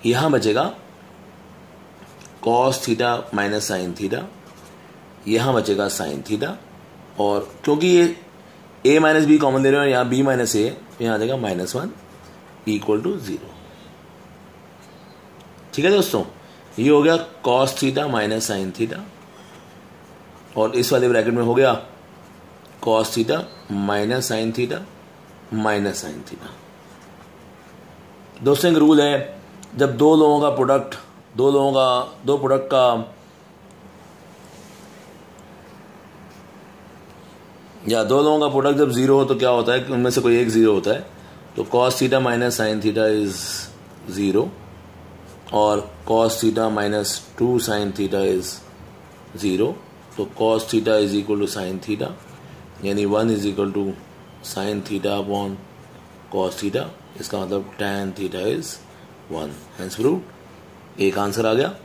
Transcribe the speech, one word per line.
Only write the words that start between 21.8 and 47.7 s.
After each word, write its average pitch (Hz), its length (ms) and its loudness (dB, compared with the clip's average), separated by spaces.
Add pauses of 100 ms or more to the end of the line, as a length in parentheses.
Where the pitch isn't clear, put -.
cos 110 280 2
theta 120 220 -2 (500)
minus 110 440 -2
sin 113 260 -4
theta 123 220 -4 (880)
minus 101 380 -2
sin 76 240 -14
theta। - 220 -18 (1900)
दोस्तों, 139 280 2
एक 160 80 4
रूल 151 220 6
है, 143 400 0 (360)
जब 127 200 0
दो 151 200 6
लोगों 147 240 4
का 147 100 2
प्रोडक्ट, 131 440 0 (420)
दो 135 140 4
लोगों 139 220 2
का, 131 540 0
दो 139 120 2
प्रोडक्ट 135 280 0
का, 123 480 2 (4000)
या 113 160 2
दो 131 180 4
लोगों 151 180 4
का 147 80 2
प्रोडक्ट 135 300 2
जब 143 120 4
ज़ीरो 131 260 4
हो 139 80 6
तो 131 100 0
क्या 123 160 2
होता 120 220 2
है 131 80 2
कि 131 120 -8
उनमें 123 180 0
से 123 100 0
कोई 120 180 4
एक 120 100 2
ज़ीरो 110 260 6
होता 95 160 0
है, 127 160 -2 (500)
तो 101 80 -4
cos 123 320 2
theta 131 300 2
minus 120 340 0
sin 107 240 -2
theta 110 220 2 (100)
is 98 200 -2 (840)
zero 101 280 2 (1080)
और 104 280 2 (300)
cos 113 320 2
theta 110 340 0
minus 104 380 -2 (240)
two 123 200 2 (100)
sin 104 300 -2